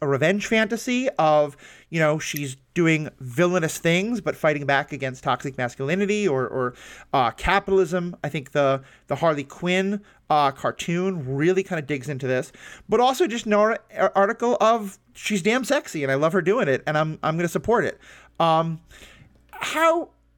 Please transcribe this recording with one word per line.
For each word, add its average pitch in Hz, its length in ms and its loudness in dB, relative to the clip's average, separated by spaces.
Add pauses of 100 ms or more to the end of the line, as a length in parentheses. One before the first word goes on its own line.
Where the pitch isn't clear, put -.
a 151 60 -2
revenge 156 400 0
fantasy 233 600 0 (120)
of, 151 360 4 (360)
you 165 80 -2
know, 156 180 2
she's 143 400 -8 (160)
doing 160 360 2 (100)
villainous 160 580 0
things 196 440 0
but - 140 -4
fighting 147 300 0
back 139 260 0
against 131 320 -8
toxic 131 320 -2
masculinity 185 720 -2
or, 131 200 0
or, 123 260 -4 (400)
uh, 127 180 4
capitalism. 185 920 0
I 147 60 -4
think 143 240 -8
the, 135 280 2 (240)
the 139 120 -6
Harley 151 260 0
Quinn, 190 580 -2 (300)
uh, 147 180 4
cartoon 165 840 -4
really 180 260 2
kinda 175 220 -4
digs 135 260 -6
into 135 160 -8
this, 127 260 -2 (380)
but 220 100 2
also 262 280 2
just 226 180 -6
an 214 80 0
ar-, 214 240 4 (180)
ar-, - 200 2
article 226 440 2
of 220 380 2 (160)
she's 202 300 -4
damn 233 200 2
sexy 269 380 -4
and 135 100 0
I 135 40 2
love 156 180 2
her 185 80 2
doing 196 260 2
it 131 200 2
and 156 100 0
I'm, 156 240 -2
I'm 156 160 -2
gonna 170 100 0
support 185 380 0
it. - 140 -6 (400)
Um, 165 400 2 (720)
how, 330 580 0 (280)